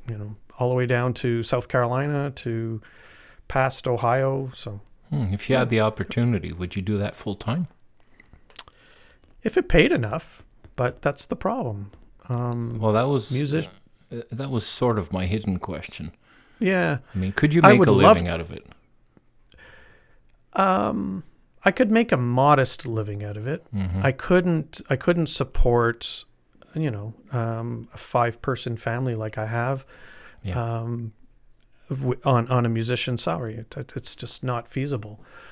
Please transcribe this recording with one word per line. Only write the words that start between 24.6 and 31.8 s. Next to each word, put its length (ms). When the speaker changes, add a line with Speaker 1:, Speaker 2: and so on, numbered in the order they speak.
Speaker 1:
I 80
couldn't 320
support, 960
you 160
know, 240
um, 600
a 60
five-person 800
family 380
like 240
I 80
have, 380
Speaker 2:
Yeah. 180
Speaker 1:
um, 320